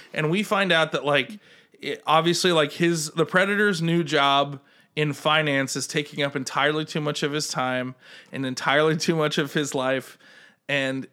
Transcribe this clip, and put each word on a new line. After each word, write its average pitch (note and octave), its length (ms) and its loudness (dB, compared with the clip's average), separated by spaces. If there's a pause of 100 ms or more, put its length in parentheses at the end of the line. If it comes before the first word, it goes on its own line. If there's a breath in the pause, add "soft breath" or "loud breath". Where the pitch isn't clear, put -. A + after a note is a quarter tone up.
(140 loud breath)
And D#3 160 -2
we G3 120 2
find G3 300 2
out D#3+ 200 4
that, C#3 120 -2
like, D3 340 0 (420 soft breath)
it, - 260 -8
obviously, E3+ 460 4
like, D3+ 200 2
his, E3+ 380 0
the D#3+ 160 0
Predator's G3 560 2
new E3+ 200 2
job C#3 580 2 (360 soft breath)
in D3+ 160 0
finance C#3+ 640 0
is C3 100 -6
taking D3 380 -4
up C#3 100 -4
entirely C#3+ 500 -2
too D#3 160 -6
much D3 220 -4
of D3 80 -2
his D3+ 160 -4
time B2+ 480 -4 (380 loud breath)
and C3+ 120 -6
entirely D3 520 2
too E3 180 0
much D3+ 240 0
of C#3+ 140 -2
his D3 200 -2
life. C3 460 -4 (500 soft breath)
And C3+ 440 -2